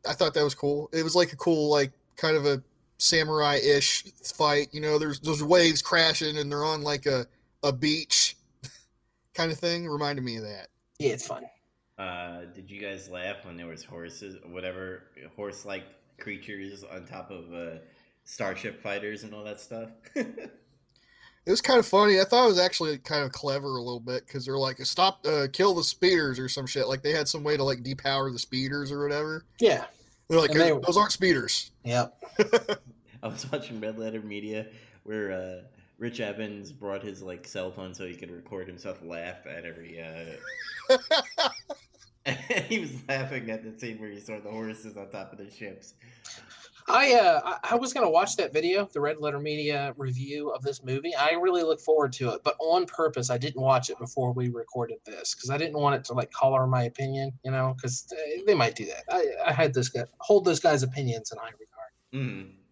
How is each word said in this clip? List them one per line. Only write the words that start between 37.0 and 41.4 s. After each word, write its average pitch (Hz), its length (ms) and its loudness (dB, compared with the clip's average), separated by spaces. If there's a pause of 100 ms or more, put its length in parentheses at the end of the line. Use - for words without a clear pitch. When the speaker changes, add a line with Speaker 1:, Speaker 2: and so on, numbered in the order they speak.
Speaker 3:
his, 98 180 -12
like, 90 240 -12
cell 92 260 -8
phone 92 220 -12
so 92 140 -12
he 87 80 -12
could 90 160 -14
record 87 360 -12
himself 90 360 -12
laugh 85 420 -10
at 85 200 -12
every, 82 360 -14
uh, 82 960 -2 (1300)